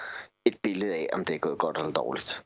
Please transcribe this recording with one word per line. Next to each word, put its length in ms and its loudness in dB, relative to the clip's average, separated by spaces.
et 180 6
billede 320 0
af, 180 0
om 120 0
det 100 0
er 40 -2
gået 200 0
godt 200 2
eller 120 0
dårligt. 560 -2